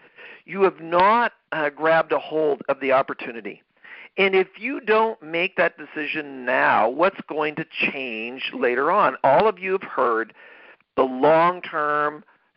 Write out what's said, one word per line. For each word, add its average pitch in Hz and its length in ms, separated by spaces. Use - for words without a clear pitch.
You 190 160
have 156 180
not, 196 540
uh, 151 160
grabbed 156 440
a 147 60
hold 151 520
of 135 100
the 135 120
opportunity. 127 680
And 190 180
if 185 140
you 269 220
don't 220 420
make 170 340
that 170 220
decision 143 680
now, 127 440
what's 160 400
going 151 260
to 156 100
change 123 880
later 131 380
on? 180 320
All 156 240
of 185 140
you 190 100
have 175 140
heard 113 500
the 131 80
long-term 151 1200